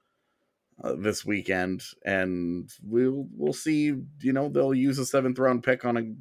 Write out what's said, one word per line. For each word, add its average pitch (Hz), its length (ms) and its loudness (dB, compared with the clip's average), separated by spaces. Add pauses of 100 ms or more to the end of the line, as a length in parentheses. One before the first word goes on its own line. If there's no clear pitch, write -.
(840)
uh, - 120 -2
this 101 300 -2
weekend, 92 560 -2 (240)
and 90 640 -2 (140)
we'll, 127 520 0
we'll 143 180 0
see. 151 420 0 (260)
You 131 120 2
know, 143 160 0
they'll 139 260 2
use 135 240 2
a 127 80 0
seventh 131 320 2
round 127 240 4
pick 127 200 2
on 120 140 2
a 113 240 -4